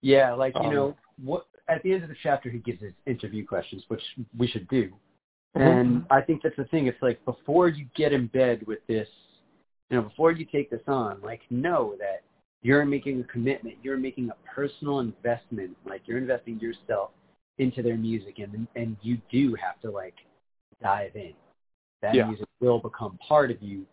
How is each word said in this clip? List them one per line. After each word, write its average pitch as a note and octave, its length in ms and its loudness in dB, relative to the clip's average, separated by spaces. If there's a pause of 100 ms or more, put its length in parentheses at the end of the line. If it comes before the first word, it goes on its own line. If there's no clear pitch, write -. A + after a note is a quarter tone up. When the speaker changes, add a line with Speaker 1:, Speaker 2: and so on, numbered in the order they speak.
Speaker 1:
Yeah, C3+ 320 6
like, C3 220 0
you C3 120 -2
Speaker 2:
Um, D3 60 0
Speaker 1:
know, C#3+ 220 0 (280)
what, C#3+ 220 -4 (220)
at E3 140 0
the F#3+ 120 2
end F#3 80 -2
of D#3 80 -12
the C#3+ 120 -14
chapter, C#3 280 0
he A#2 80 -6
gives A2 240 -8
his G2 100 -12 (140)
interview G#2+ 400 -6
questions, F#2+ 420 -6
which - 140 -6 (360)
we B2 80 2
should G2 220 -6
do. G#2+ 240 0 (640)
Speaker 2:
Mm-hmm. - 60 2
Speaker 1:
And B2 480 6
I C3+ 100 8
think D3+ 220 -2
that's D#3+ 140 0
the C#3 80 -4
thing. D3 220 0
It's A#2+ 140 -2
like, B2 240 0
before D#3+ 440 4
you D3 180 -4 (100)
get D3+ 160 4
in B2+ 140 2
bed A#2+ 400 2
with G#2+ 200 -8
this, A2 220 0 (800)
you B2+ 80 0
know, A#2+ 60 4
before D#3 300 4
you D#3+ 120 -4
take C#3+ 240 -2
this - 180 -6
on, G#2+ 360 -2
like, A2+ 260 -12
know B2+ 500 0
that G2 260 -8 (360)
you're C#3+ 240 4
making C#3 380 -2
a - 20 -6
commitment. A#2+ 580 -4
You're C3+ 140 -6
making C3 320 -6
a - 260 -16
personal C#3+ 460 -4
investment. A2+ 760 -6 (140)
Like, F#2+ 160 -12
you're A2+ 140 -6
investing B2 420 -4
yourself A2 520 -6 (460)
into B2+ 260 -2
their A#2 120 0
music, A2 440 -4
and, G#2 340 -8
and A2+ 260 -6
you A#2+ 160 -2 (140)
do B2+ 240 2
have F#2 260 -8
to, - 80 -10
like, F#2+ 260 -10 (680)
dive G2 320 -2
in. F#2 200 -14 (680)
That G#2 140 0
Speaker 2:
Yeah. A2+ 100 6
Speaker 1:
music G#2+ 220 -6 (100)
will A#2+ 220 4
become G#2+ 380 -10
part C#3+ 340 4
of G#2 100 -10
you G2 300 -12